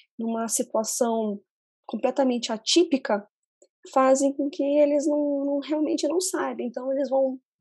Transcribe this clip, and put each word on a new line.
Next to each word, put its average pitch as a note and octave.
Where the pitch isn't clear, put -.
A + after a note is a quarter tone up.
numa A3+
situação A3
completamente B3
atípica, A3+
fazem C4+
com C#4+
que C#4
eles C#4+
não, D4
não, C#4+
realmente D4+
não E4+
saibam. C4+
Então, B3+
eles C4+
vão C4